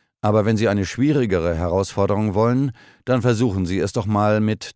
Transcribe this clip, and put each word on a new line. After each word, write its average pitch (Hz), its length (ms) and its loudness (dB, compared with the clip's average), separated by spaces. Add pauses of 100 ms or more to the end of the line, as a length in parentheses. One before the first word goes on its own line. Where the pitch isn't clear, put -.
(200)
Aber 107 260 2
wenn 110 100 2
Sie 107 120 2
eine 101 180 0
schwierigere 110 680 0
Herausforderung 98 800 0
wollen, 120 380 0 (320)
dann 123 180 -2
versuchen 107 440 0
Sie 92 120 -2
es 95 140 -2
doch 107 140 -4
mal 107 340 2
mit 107 360 -4